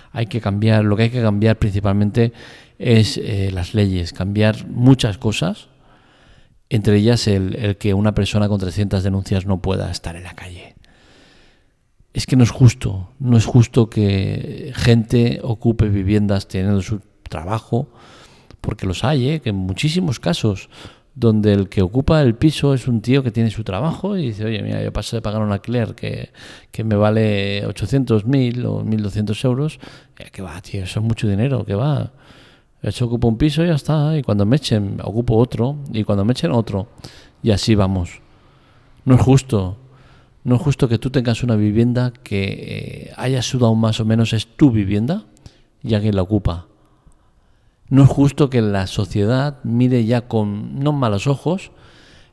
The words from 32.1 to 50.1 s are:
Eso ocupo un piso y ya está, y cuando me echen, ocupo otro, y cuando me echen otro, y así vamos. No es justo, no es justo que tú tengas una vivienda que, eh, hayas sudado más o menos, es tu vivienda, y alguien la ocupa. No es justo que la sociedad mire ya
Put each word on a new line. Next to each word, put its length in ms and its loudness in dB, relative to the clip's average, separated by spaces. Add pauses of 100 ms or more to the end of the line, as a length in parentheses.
Eso 240 -2
ocupo 220 0
un 80 2
piso 280 2
y 40 2
ya 60 2
está, 420 0
y 60 -2
cuando 240 0
me 100 4
echen, 460 -2
ocupo 340 0
otro, 400 0 (160)
y 120 -2
cuando 200 0
me 80 2
echen 200 -2
otro, 360 -2 (540)
y 80 2
así 240 2
vamos. 460 0 (840)
No 120 8
es 40 2
justo, 560 2 (680)
no 100 2
es 80 0
justo 260 0
que 100 0
tú 120 -4
tengas 320 -2
una 140 0
vivienda 560 2
que, 960 -8
eh, 80 -20
hayas 280 -2
sudado 300 2
más 240 0
o 60 -2
menos, 280 2
es 140 -2
tu 240 4
vivienda, 540 -2 (580)
y 120 -2
alguien 200 0
la 80 0
ocupa. 440 -2 (1200)
No 140 8
es 60 8
justo 400 2
que 100 2
la 260 0
sociedad 800 -2
mire 400 2
ya 240 0